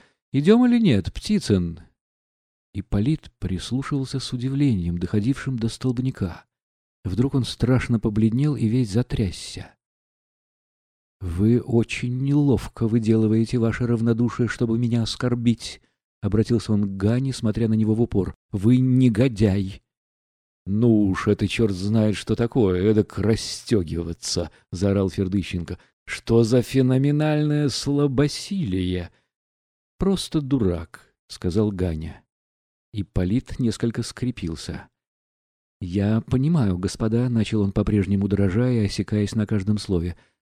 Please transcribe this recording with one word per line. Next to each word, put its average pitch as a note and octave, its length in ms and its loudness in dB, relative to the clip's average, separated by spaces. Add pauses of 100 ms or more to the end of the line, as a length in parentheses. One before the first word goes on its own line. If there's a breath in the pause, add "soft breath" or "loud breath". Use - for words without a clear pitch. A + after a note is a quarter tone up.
(320 soft breath)
Идем G3+ 320 6
или A#3+ 160 4
нет, A#2 320 2
Птицын?» F2 680 0 (920)
Ипполит G#2+ 680 -2
прислушивался C3 800 -4
с - 120 -10
удивлением, B2 640 0
доходившим A2+ 600 -2
до A2+ 100 -2
столбняка. B2 760 -4 (600)
Вдруг G#2+ 300 0
он C3 100 2
страшно A#2+ 540 0
побледнел A2+ 560 0
и A2 120 -2
весь A2+ 240 0
затрясся. - 840 -4 (1500)
«Вы G2 400 2
очень A#2+ 580 -2
неловко C#3 680 0
выделываете A2 720 2
ваше A2+ 280 0
равнодушие, A#2 640 0
чтобы A2+ 300 -2
меня A#2 240 0
оскорбить», — A#2+ 800 -2 (400)
обратился G#2+ 500 0
он G#2 120 2
к G2 120 -6
Гане, B2 360 0
смотря A2+ 360 -2
на A2 60 2
него A2 200 2
в A#2 80 2
упор. G2+ 320 -2 (180)
«Вы A2 260 4
негодяй!» A2+ 1040 2 (800)
«Ну G#2+ 440 4
уж, F2+ 180 -2
это G#2 220 2
черт G#2+ 260 0
знает, G#2 400 2
что G#2+ 220 -4
такое, G2+ 460 2
эдак G#2+ 360 2
расстегиваться!» — E2+ 1300 -2 (200 soft breath)
заорал G2 400 0
Фердыщенко. F#2 680 -4 (280 soft breath)
«Что A#2 380 2
за A#2 180 2
феноменальное D3 1080 0
слабосилие?» C3 1400 -2 (880)
«Просто F3+ 420 -2
дурак», — G#2 720 -2 (140)
сказал G#2 440 -2
Ганя. E2 500 -6 (680)
Ипполит G2 680 -4
несколько A#2 420 -2
скрепился. - 880 -8 (920)
«Я G2+ 420 0
понимаю, C3 540 0
господа», — A2+ 540 -2
начал A2 320 0
он G2 100 0
по-прежнему G2+ 540 0
дрожа G2+ 440 2
и A2 160 2
осекаясь G#2 480 -2
на G#2+ 120 0
каждом G#2 320 0
слове, F2 380 -2 (260 soft breath)